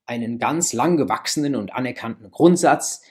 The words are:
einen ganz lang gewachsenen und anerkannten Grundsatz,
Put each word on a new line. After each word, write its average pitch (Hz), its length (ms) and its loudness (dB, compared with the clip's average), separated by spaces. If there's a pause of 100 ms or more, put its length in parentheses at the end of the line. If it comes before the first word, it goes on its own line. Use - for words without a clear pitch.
einen 117 340 -6
ganz 135 340 -2
lang 151 240 2
gewachsenen 139 580 -2
und 104 180 -6
anerkannten 117 580 -8
Grundsatz, 170 800 4